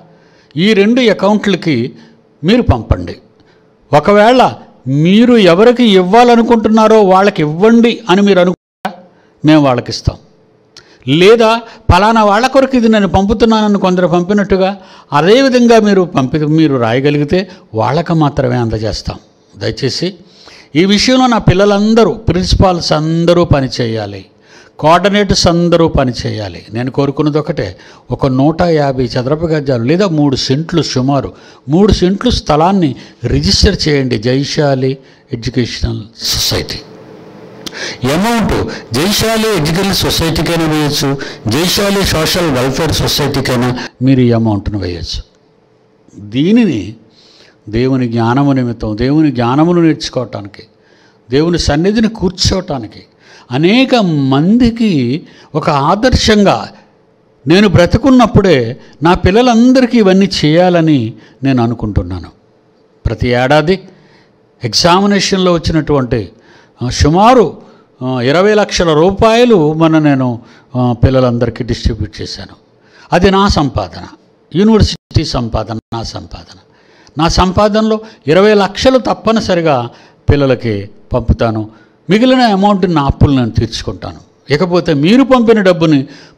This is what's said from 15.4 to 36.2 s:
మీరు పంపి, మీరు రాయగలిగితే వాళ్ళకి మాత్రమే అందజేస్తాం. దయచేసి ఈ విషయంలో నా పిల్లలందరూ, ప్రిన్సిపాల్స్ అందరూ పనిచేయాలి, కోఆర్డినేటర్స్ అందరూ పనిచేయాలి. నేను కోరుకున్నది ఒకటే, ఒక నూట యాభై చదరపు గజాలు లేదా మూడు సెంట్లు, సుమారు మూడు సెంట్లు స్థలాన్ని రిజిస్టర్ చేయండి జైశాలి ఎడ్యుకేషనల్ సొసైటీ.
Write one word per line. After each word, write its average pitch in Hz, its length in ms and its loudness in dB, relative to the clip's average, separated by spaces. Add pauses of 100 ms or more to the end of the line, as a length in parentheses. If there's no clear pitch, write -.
మీరు 202 220 2
పంపి, 151 440 -2
మీరు 156 300 2
రాయగలిగితే 143 760 0 (240)
వాళ్ళకి 135 400 -2
మాత్రమే 139 420 0
అందజేస్తాం. 110 640 -6 (400)
దయచేసి 117 560 -6 (600)
ఈ 170 100 2
విషయంలో 254 420 2
నా 233 100 0
పిల్లలందరూ, 208 760 2
ప్రిన్సిపాల్స్ 175 840 -2
అందరూ 165 520 0
పనిచేయాలి, 113 800 -4 (540)
కోఆర్డినేటర్స్ 190 680 2
అందరూ 170 400 2
పనిచేయాలి. 117 880 -4
నేను 123 180 -6
కోరుకున్నది 147 460 -2
ఒకటే, 139 400 -6 (340)
ఒక 135 160 -2
నూట 139 340 0
యాభై 143 420 0
చదరపు 131 420 -4
గజాలు 139 380 -2
లేదా 175 240 0
మూడు 147 280 0
సెంట్లు, 156 460 -2
సుమారు 131 520 -4 (360)
మూడు 190 220 2
సెంట్లు 196 380 0
స్థలాన్ని 165 680 0 (300)
రిజిస్టర్ 160 520 0 (100)
చేయండి 131 300 0
జైశాలి 135 800 -2 (360)
ఎడ్యుకేషనల్ 117 680 -6 (160)
సొసైటీ. - 640 -6 (1300)